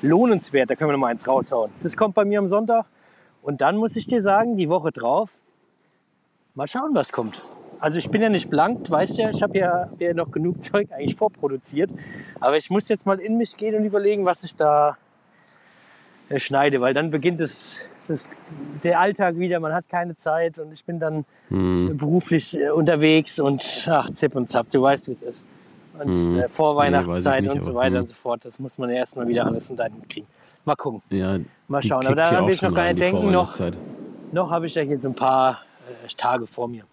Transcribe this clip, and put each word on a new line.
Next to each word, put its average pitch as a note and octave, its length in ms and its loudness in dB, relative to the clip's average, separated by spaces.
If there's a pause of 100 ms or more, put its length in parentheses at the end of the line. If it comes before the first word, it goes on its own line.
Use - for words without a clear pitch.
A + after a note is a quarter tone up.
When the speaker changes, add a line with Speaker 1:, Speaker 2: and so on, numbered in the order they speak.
Speaker 1:
lohnenswert. D#3+ 680 4
Da B2 40 2
können D#3 140 0
wir C#3+ 40 2
noch C#3 80 2
mal B2+ 100 2
eins A2+ 160 -6
raushauen. B2+ 440 0 (100)
Das - 140 -4
kommt G#3+ 200 2
bei G#3+ 100 4
mir G#3 140 2
am G3 80 0
Sonntag. A3 380 2 (580)
Und C#3 180 -6
dann D3+ 160 2
muss A3 200 -2
ich A3 100 -8
dir A#3+ 140 2
sagen, G#3 360 2
die E3+ 120 0
Woche D#3+ 220 0
drauf, C#3+ 420 0 (1200)
mal C3+ 100 -6
schauen, C4+ 300 -2
was D3 160 0
kommt. A2+ 300 -6 (380)
Also D#3 200 -2
ich D3+ 100 -6
bin G#3 120 2
ja A3 80 4
nicht G3+ 200 0
blank, F3 400 0
weißt E3 280 0
ja, A3 120 0
ich G#3+ 140 -2
hab G3 100 -2
ja, F3+ 380 0
hab - 100 -20
ja F3 120 0
noch E3 180 -2
genug E3 320 -2
Zeug G#3 300 0
eigentlich C#3 220 -4
vorproduziert. D3 760 -2 (480)
Aber C3+ 180 2
ich - 120 -4
muss G3 180 0
jetzt - 180 -2
mal G3 140 0
in A3 180 -2
mich A#3 200 -2
gehen G#3+ 180 -2
und G#3+ 80 2
überlegen, G3+ 420 2
was F3 200 0
ich - 100 -12
da, D3 420 4 (1300)
äh, C#3 100 -2
schneide, C#3 400 2
weil B2+ 140 2
dann D3+ 180 0
beginnt D#3+ 300 0
es, - 380 -8 (280)
das, - 220 -6 (540)
der E3+ 180 2
Alltag F#3 360 0
wieder, F3 220 0
man D#3 140 -4
hat F3 160 -4
keine F3 260 -4
Zeit E3 440 -2
und D#3 140 -12
ich D#3 120 -20
bin E3+ 140 -6
dann D#3 260 -2 (240)
Speaker 2:
Hm. F#2 480 0
Speaker 1:
beruflich, D#3+ 600 0
äh, C#3+ 120 0
unterwegs D#3 680 4
und C#3 500 -2
ach, D3+ 220 2
Zip D3 240 0
und B2 140 -2
Zap, A#2 220 0
du C3+ 100 -2
weißt, C3+ 260 2
wie C3+ 40 -8
es A#2+ 100 -10
ist. - 240 -14 (540)
Und, C#3+ 140 -2
Speaker 2:
Hm. F2 260 2
Speaker 1:
äh, - 100 0
Vorweihnachtszeit C#3+ 680 2
Speaker 2:
Nee, - 100 0
weiß C3+ 100 2
ich C3 60 0
nicht, C3+ 100 0
Speaker 1:
und C#3 120 -4
so C3 80 -6
Speaker 2:
aber, A#2+ 80 -4
Speaker 1:
weiter B2+ 160 2
Speaker 2:
hm. B2 80 0
Speaker 1:
und A#2+ 60 -10
so - 60 -20
fort, A#2+ 300 -6
das A#2+ 140 -18
muss C3 180 -12
man B2+ 120 -4
ja B2 80 -2
erstmal B2 300 -4
wieder A#2+ 180 0
alles A2+ 240 -4
in B2+ 60 -10
deinen A2+ 200 -4
Hut - 140 -20
kriegen. G#2+ 180 -14 (380)
Mal D3 100 0
gucken. A2+ 340 -8
Speaker 2:
Ja, F#2+ 280 0 (300)
Speaker 1:
Mal C#3 140 -2
Speaker 2:
die A2+ 80 0
Speaker 1:
schauen. C3 160 0
Aber C3+ 100 2
Speaker 2:
kickt - 40 0
ja D#3+ 120 6
Speaker 1:
daran F#3 160 4
will F#3+ 60 4
Speaker 2:
auch - 20 2
Speaker 1:
ich F3+ 60 -6
noch F#3+ 80 0
Speaker 2:
schon F3 60 0
Speaker 1:
gar F3 100 2
Speaker 2:
rein, F3 100 2
Speaker 1:
nicht F3 120 0
Speaker 2:
die F#3 40 2
Speaker 1:
denken. G3 200 2
Noch, F3+ 200 2
Speaker 2:
Vorweihnachtszeit. F3 260 -4 (540)
Speaker 1:
noch E3 200 -2
hab E3+ 120 0
ich E3 120 -6
ja D#3+ 80 0
hier C#3+ 160 -2
so C3+ 100 -4
ein B2+ 60 -6
paar, C3 440 2 (460)
äh, - 100 -18
Tage B2 320 -2
vor A#2+ 220 -6
mir. A#2 240 -12